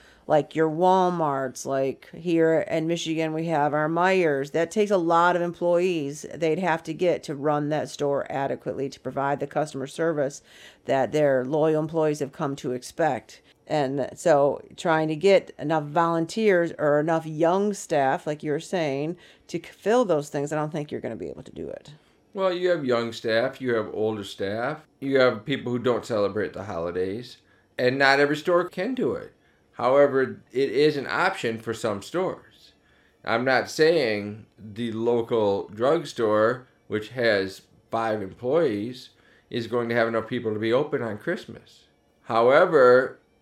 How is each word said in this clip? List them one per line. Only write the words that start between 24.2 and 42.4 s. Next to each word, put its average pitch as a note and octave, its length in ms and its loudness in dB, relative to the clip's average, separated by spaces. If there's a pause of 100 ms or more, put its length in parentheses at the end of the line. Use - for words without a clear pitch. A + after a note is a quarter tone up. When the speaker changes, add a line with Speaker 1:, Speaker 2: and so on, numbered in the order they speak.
Speaker 2:
staff, A2+ 640 -6 (120)
you C3+ 200 2
have A#2 260 4
people C#3 260 -4
who B2 60 -2
don't A#2 260 0
celebrate G2+ 500 0
the F#2+ 100 -10
holidays, F#2+ 760 -6 (400)
and B2+ 220 2
not C#3 200 6
every D3 180 4
store F3 300 2
can A3 280 -6
do D3+ 180 0
it. G#1 200 -10 (400)
However, B2+ 680 2 (100)
it B2+ 200 0
is C#3+ 260 2
an B2 100 -6
option A#2+ 520 -2
for A2+ 160 -6
some G2+ 260 -4
stores. - 720 -8 (500)
I'm A#2 220 -2
not B2+ 240 0
saying A2 760 0 (100)
the A2+ 360 -8
local A2+ 760 0
drugstore, A#2+ 1000 0 (200)
which G#2+ 220 -6
has G#2 520 0 (300)
five A2 320 -2
employees, B2 840 -2 (420)
is A#2 160 -6
going A#2 220 -2
to A#2 60 0
have A2+ 120 4
enough A2+ 200 -2
people A2 280 -4
to G#2 40 -6
be A2+ 140 0
open C3+ 300 0
on G#2+ 160 -6
Christmas. - 640 -10 (380)
However, B2+ 960 6 (220)